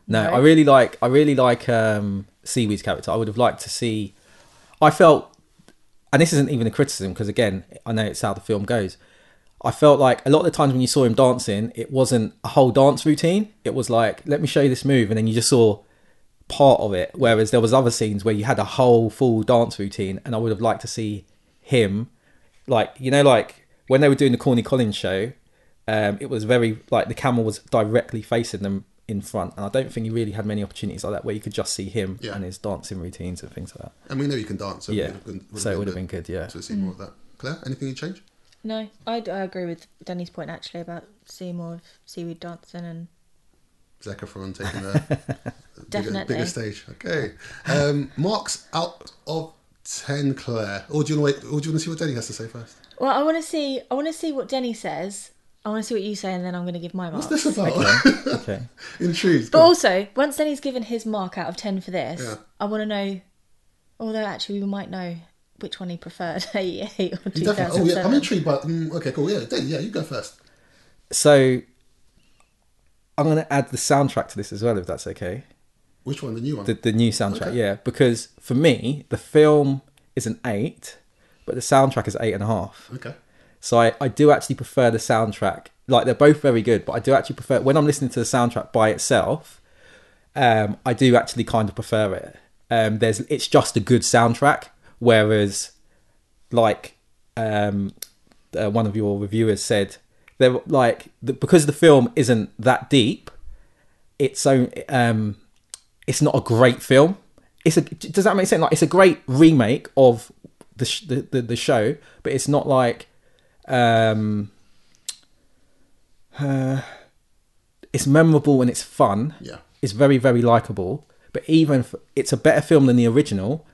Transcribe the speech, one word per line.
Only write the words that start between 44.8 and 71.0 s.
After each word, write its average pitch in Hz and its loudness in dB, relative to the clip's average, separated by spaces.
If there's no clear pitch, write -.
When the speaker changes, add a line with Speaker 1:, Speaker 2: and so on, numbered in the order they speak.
Speaker 3:
the 98 -2
Speaker 2:
<laughs> - -10
Speaker 3:
bigger, - -20
Speaker 2:
Definitely. 202 -6
Speaker 3:
bigger - -4
stage. 110 -10
Okay. 151 -8
Um, 143 -2
marks 190 -4
out 170 -8
of 160 -10
ten, 143 -6
Claire. 107 -8
Or 147 -2
do 151 -4
you 147 0
wanna 143 2
wait? 139 -12
Or 147 -6
do 143 -6
you 160 -6
wanna 156 -2
see 165 -6
what 160 -8
Denny 156 -4
has 117 -8
to 123 -14
say 113 -14
first? 113 -20
Speaker 2:
Well, 269 -2
I 226 -2
wanna 320 -2
see, 285 -6
I - -4
wanna 302 -4
see 320 -8
what 262 -8
Denny 254 -6
says. 180 -12
I 214 -8
wanna 214 -6
see 226 -8
what 202 -4
you 208 -8
say, 190 -8
and 180 -6
then 180 -8
I'm 175 -8
gonna 175 -8
give 170 -12
my 185 -8
Speaker 3:
What's 202 -8
Speaker 2:
marks. 311 -2
Speaker 3:
this - -4
about? 196 -2
Speaker 1:
Okay. 277 2
Okay. 110 -8
Speaker 3:
<laughs> - -20
Intrigued. 170 0
Speaker 2:
But 311 4
Speaker 3:
Go - 10
on. 330 10
Speaker 2:
also, 208 2
once 277 -2
Denny's 302 -2
given 254 -6
his 220 -8
mark 208 -6
out 175 -8
of 175 -12
ten 196 -6
for 180 -16
this, 156 -8
Speaker 3:
Yeah. 113 -10
Speaker 2:
I 202 -4
wanna 214 -6
know. 196 -6
Although, 220 -6
actually, 202 -8
we 196 -6
might 196 -8
know 180 -10
which - -12
one 185 -12
he 175 -10
preferred, 175 -12
<laughs> - -10
eighty-eight 185 -6
or 185 -10
Speaker 3:
You 160 -4
definitely, - -
oh, - -
yeah, 208 2
I'm 202 -4
Speaker 2:
two - -
thousand 180 0
seven. 185 0
Speaker 3:
intrigued 196 0
by, 147 0
mm, 160 -4
okay, 147 -6
cool, 156 -2
yeah, 123 -4
Denny, 135 -6
yeah, 147 -6
you 190 -8
go 165 -6
first. - -12